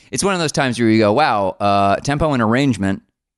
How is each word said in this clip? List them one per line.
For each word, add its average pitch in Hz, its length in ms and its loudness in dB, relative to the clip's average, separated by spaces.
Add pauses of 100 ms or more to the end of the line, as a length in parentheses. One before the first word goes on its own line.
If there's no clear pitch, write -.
(100)
it's - 120 -6
one 196 120 0
of 180 60 -4
those 156 120 -2
times 127 260 -2
where 117 100 2
you 110 100 4
go, 104 160 4
"Wow, 113 460 0
uh, 101 360 2
tempo 147 380 -2
and 123 80 0
arrangement 110 600 0 (360)